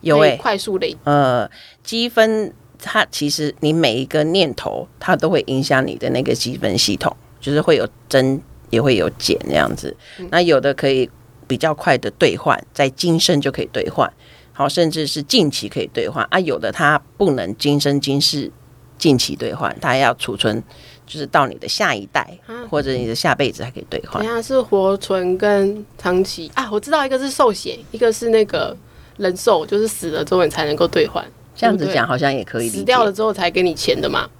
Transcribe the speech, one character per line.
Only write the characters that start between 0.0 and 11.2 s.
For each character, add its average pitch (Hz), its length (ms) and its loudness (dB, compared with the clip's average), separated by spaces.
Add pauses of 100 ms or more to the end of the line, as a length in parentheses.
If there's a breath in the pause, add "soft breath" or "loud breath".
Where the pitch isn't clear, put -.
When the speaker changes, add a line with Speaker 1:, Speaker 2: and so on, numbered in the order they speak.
Speaker 1:
有， 151 160 4
Speaker 2:
可 151 100 8
以 123 80 2
快 214 200 -2
速 196 200 -4
累 175 140 -4
积？ 156 140 -14
Speaker 1:
哎。 143 80 2
呃， 127 380 2 (320 loud breath)
积 233 260 -2
分 220 440 2 (280)
它 - 300 0
其 - 180 -2
实 147 300 -2
你 151 140 2
每 147 240 2
一 131 80 -2
个 156 180 0
念 160 320 2
头， - 320 -6 (140)
它 180 160 2
都 160 120 0
会 160 200 2
影 131 120 0
响 135 240 2
你 - 120 -6
的 - 140 -4
那 127 120 0
个 123 100 0
积 123 240 -4
分 101 220 -2
系 - 180 0
统， - 200 -2 (240)
就 139 120 -4
是 151 80 2
会 156 140 4
有 113 140 0 (200)
增 135 320 2 (300)
也 117 100 4
会 131 140 4
有 85 240 2
减 - 180 0 (120)
这 71 60 -2
样 73 200 2
子。 - 220 -10 (240 loud breath)
Speaker 2:
嗯。 180 100 -12
Speaker 1:
那 170 100 2
有 160 200 4
的 143 120 0
可 139 160 -2
以 131 220 2 (380)